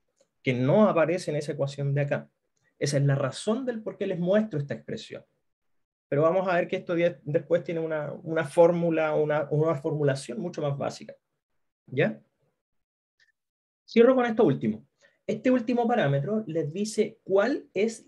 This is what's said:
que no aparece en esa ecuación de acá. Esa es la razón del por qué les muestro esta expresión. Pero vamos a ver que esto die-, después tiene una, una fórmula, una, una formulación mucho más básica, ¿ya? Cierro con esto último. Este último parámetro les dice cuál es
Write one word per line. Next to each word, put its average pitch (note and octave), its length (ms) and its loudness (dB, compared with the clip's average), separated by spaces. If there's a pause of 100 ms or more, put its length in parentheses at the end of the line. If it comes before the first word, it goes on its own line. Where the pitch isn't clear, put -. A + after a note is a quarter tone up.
(420)
que C3 100 0
no D#3+ 380 4
aparece E3 400 0
en D3 80 -2
esa D3 140 -6
ecuación C#3 420 -4
de D3 80 0
acá. C#3+ 280 -4 (480)
Esa C#3 180 -2
es C#3 80 2
la C#3 100 4
razón G#3 520 -2
del A3+ 160 -6
por F#3 160 -10
qué G3 80 -4
les F#3 120 -4
muestro F#3+ 400 0
esta C#3+ 140 -6
expresión. - 500 -12 (840)
Pero C#3+ 140 2
vamos F#3 260 2
a F3 60 2
ver F3 120 2
que F#3 100 -4
esto F3 180 -4
die-, E3+ 300 0
después E3 380 0
tiene E3 180 -6
una, D#3 300 -4
una D#3+ 360 -4
fórmula, E3+ 680 4
una, D3+ 360 0
una D#3 240 2
formulación D3 680 -2
mucho E3+ 220 -8
más C#3+ 160 -4
básica, A2+ 360 -8 (720)
¿ya? E3+ 360 -2 (1600)
Cierro A#3+ 280 6
con B3 100 2
esto A3+ 200 2
último. D#3+ 420 0 (400)
Este A3 240 0
último A#3+ 360 2
parámetro G3 600 0
les D#3 260 -4
dice G#3+ 500 -4
cuál G#3+ 520 0
es A3 340 -2